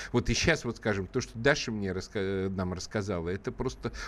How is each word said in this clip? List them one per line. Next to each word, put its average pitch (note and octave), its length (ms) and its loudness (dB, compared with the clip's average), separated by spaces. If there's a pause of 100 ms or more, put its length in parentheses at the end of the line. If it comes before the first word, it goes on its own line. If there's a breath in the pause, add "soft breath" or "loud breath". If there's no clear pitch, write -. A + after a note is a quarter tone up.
(100 loud breath)
Вот A#2+ 200 4
и A#2 40 4
щас D#3 300 4
вот, A#2 140 -4
скажем, G2 280 0
то, B2+ 140 -2
что - 180 -6
Даша C#3 320 4
мне G2+ 220 0
раска-, F#2+ 560 0
нам F#2 240 0
рассказала, F2+ 560 -2
это G2+ 240 -2
просто B2 400 -4 (160 loud breath)